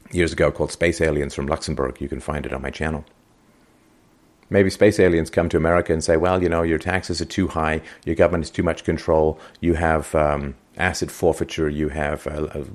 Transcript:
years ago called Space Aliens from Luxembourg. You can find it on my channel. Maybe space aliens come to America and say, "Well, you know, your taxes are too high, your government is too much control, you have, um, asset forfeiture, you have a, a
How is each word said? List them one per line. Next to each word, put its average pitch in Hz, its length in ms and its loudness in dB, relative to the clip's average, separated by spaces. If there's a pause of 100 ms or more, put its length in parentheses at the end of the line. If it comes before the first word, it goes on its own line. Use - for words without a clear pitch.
(120)
years 85 220 2
ago 73 180 4
called 73 220 -4
Space - 260 0
Aliens 73 340 0
from 69 140 -6
Luxembourg. 69 540 -4
You 69 80 -8
can 67 100 -8
find 73 260 -6
it - 60 -6
on 67 100 -6
my 67 80 -6
channel. 78 360 -6 (1400)
Maybe 98 200 4
space 104 300 4
aliens 85 300 4
come 85 180 2
to 87 80 -2
America 85 380 2
and 80 100 -2
say, 82 140 4
"Well, 90 260 2
you 87 60 2
know, 85 140 0
your 80 140 2
taxes 90 440 -4
are 82 40 -2
too 92 220 -2
high, 78 340 -2 (220)
your 80 120 -2
government 82 280 4
is - 80 -10
too 92 120 -2
much 82 200 -2
control, 80 560 2 (220)
you 82 140 2
have, 80 380 0
um, 73 420 0 (200)
asset 90 340 -2
forfeiture, 82 600 -2
you 73 180 -4
have 73 400 -4
a, 76 260 -6
a 76 60 -8 (160)